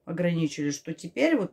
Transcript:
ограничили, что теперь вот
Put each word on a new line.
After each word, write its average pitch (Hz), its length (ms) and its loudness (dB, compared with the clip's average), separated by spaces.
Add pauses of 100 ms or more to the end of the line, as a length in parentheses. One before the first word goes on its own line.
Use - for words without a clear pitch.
ограничили, 160 640 0
что 156 240 -6
теперь 269 420 0
вот 185 160 -2